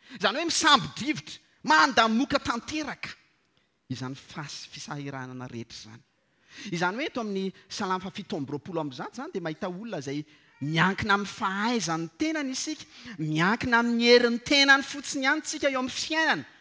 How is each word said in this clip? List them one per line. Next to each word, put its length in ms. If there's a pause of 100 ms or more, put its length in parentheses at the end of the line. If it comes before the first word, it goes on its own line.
(200)
Izany 180
hoe 80
misambo-drivotra, 960 (240)
mandamoka 760
tanteraka. 720 (800)
Izany 240
fas-, 560
fisahiranana 760
rehetra 300
izany. 260 (680)
Izany 260
hoe 100
eto 160
amin'ny 300 (160)
salamy 360
fa 80
fito 260
amby 140
roapolo 300
amby 140
zato 220
izany 160
dia 80
mahita 280
olona 280
izay 260 (380)
miankina 560
amin'ny 160
fahaizan'ny 840
tenany 360
isika, 320 (320)
miankina 640
amin'ny 260
herin'ny 400
tenany 380
fotsiny 420
ihany 160
tsika 300
eo 80
amin'ny 180
fiainana. 480 (160)